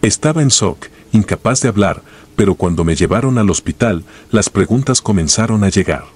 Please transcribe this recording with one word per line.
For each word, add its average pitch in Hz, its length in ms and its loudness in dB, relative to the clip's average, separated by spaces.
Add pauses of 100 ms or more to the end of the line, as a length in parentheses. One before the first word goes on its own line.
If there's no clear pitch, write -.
Estaba 151 420 0
en 143 60 2
shock, - 380 -2 (240)
incapaz 113 520 0
de 131 60 0
hablar, 98 340 0 (340)
pero 95 180 2
cuando 87 300 -2
me 82 100 2
llevaron 113 440 0
al 104 120 2
hospital, 92 540 -2 (260)
las 107 180 0
preguntas 123 520 0
comenzaron 104 640 0
a 98 60 4
llegar. 87 340 -2 (120)